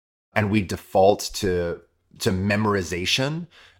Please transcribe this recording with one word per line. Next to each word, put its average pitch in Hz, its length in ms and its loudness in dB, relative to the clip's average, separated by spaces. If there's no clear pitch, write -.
and 104 160 0
we 107 100 2
default 95 720 2
to, 87 460 -2
to 117 100 0
memorization, 101 1160 -2